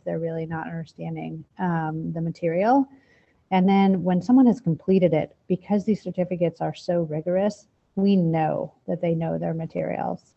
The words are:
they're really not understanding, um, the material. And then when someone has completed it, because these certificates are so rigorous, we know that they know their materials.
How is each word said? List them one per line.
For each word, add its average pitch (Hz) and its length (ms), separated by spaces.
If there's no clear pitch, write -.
they're 170 160
really 165 260
not 160 220
understanding, 165 760
um, 165 560
the 165 80
material. 185 680
And 185 180
then 196 360
when 180 180
someone 254 240
has 233 160
completed 175 520
it, - 220
because 196 360
these 208 180
certificates 175 600
are 156 120
so 175 300
rigorous, 175 640
we 196 200
know 160 560
that 180 140
they 170 120
know 165 240
their 165 160
materials. 165 840